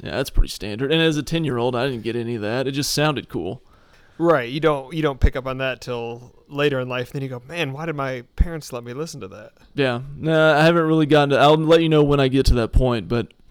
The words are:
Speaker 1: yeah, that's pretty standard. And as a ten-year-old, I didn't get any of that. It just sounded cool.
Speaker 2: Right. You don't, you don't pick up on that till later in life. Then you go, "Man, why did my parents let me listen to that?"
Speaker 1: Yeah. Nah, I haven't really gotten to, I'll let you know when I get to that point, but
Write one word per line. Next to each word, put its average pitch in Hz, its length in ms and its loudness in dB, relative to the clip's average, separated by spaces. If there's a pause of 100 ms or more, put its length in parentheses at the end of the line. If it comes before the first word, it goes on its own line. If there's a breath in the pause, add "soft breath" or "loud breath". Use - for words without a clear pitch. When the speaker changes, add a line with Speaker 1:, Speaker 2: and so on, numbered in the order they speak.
Speaker 1:
yeah, - 80 -10
that's 104 180 -4
pretty - 200 2
standard. 107 420 -6
And 165 100 2
as 160 160 2
a 147 60 -4
ten-year-old, 127 520 -2
I 123 120 -2
didn't 120 160 -6
get 113 120 -4
any 120 200 -6
of 107 60 -8
that. 120 260 -4
It 139 40 -4
just 139 220 -4
sounded 147 360 -2
cool. 92 320 -8 (580 soft breath)
Speaker 2:
Right. 151 300 2
You 143 100 -6
don't, 143 340 -2
you 160 80 -4
don't 139 180 -2
pick 143 160 2
up 131 120 -8
on 131 120 -6
that 131 200 -6
till 120 540 -10 (160)
later 143 300 0
in 127 100 -6
life. 127 220 -6
Then 143 100 -8
you 135 80 -8
go, 123 180 -12
"Man, 160 240 -6
why 147 140 -10
did 160 100 -6
my 131 280 -6 (120)
parents 165 380 -4
let 120 100 -8
me 120 100 -12
listen 151 280 -10
to 95 80 -12
that?" 104 220 -20 (240)
Speaker 1:
Yeah. 131 260 0 (160)
Nah, 156 400 4
I 151 60 6
haven't 170 240 4
really 160 180 4
gotten 143 240 4
to, 135 80 2
I'll 143 180 6
let 160 280 4
you 160 60 0
know 151 140 6
when 143 160 2
I 135 80 4
get 131 200 2
to 120 80 6
that 117 180 0
point, 120 340 2
but 117 240 -4 (200)